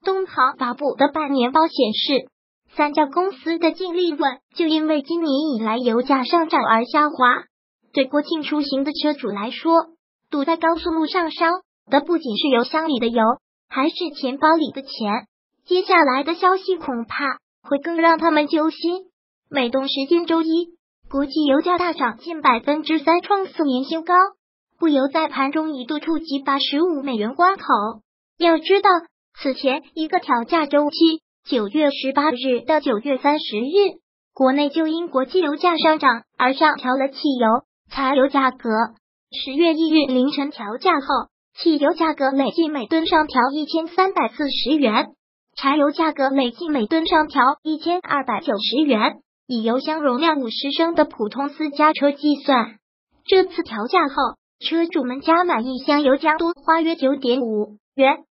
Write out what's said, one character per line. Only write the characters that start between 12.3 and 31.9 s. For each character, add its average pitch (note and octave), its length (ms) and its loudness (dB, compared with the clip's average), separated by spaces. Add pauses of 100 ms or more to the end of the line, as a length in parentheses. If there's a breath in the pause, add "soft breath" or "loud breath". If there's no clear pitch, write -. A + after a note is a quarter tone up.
是 D4+ 120 -2
油 A#3+ 140 2
箱 D#4 240 -4
里 C4+ 140 -2
的 A#3 80 -2
油， A#3 140 0 (460)
还 C4+ 200 -2
是 - 60 -4 (260)
钱 C4 180 -6
包 D#4 160 4
里 D#4 160 -2
的 C4+ 120 -12
钱。 - 80 -20 (760)
接 F4+ 180 0
下 F#4 220 4
来 C4+ 180 0
的 D#4+ 120 -4
消 F#4 220 2
息 F#4+ 200 -4
恐 A#3+ 280 -8
怕 C4+ 340 -6 (240)
会 C#4 160 -2
更 E4+ 180 -4
让 E4 220 4
他 E4 120 2
们 D4+ 160 2
揪 D#4 240 0
心。 F4+ 400 -6 (400)
美 C4+ 180 -2
东 C4+ 200 -2
时 C4+ 200 -4
间 E4+ 180 2
周 E4 160 2
一， E4 260 0 (420)
国 C#4 160 -2
际 D4+ 180 -2
油 C#4 160 4
价 F4 180 0
大 F4 140 -2
涨 B3 260 -4
近 E4 220 -12
百 C4 200 2
分 D4 220 -2
之 D#4 180 -2
三， E4 200 2
创 G4 260 -2
四 - 180 -4
年 C4 200 -2
新 D#4+ 200 -6
高。 F4 100 0 (640)
不 E4+ 100 0
油 C#4 200 2
在 D#4 200 -2
盘 C4+ 220 -2
中 D#4 240 -4
一 B3+ 100 -10
度 D4+ 140 -6
触 D#4 220 -4
及 C#4 220 -6
八 C#4 160 0
十 C#4+ 240 0
五 E4 200 0
美 C4+ 140 -4
元 G#3+ 180 -4
关 F#4 220 2
口。 - 80 -16 (720)
要 E4 200 4
知 F#4 220 2
道， G4+ 80 4 (540)
此 C4+ 100 0
前 C4+ 300 -2 (120)
一 D#4 140 -4
个 F4 120 0
调 A#3+ 240 -2
价 D#4 220 0
周 D4 220 2
期， D#4+ 340 2 (220)
九 A3 240 -2
月 D4 220 2